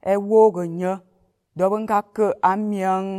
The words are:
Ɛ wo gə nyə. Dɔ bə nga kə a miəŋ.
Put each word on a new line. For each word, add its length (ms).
Ɛ 120
wo 240
gə 160
nyə. 260
Dɔ 120
bə 120
nga 220
kə 240
a 200
miəŋ. 460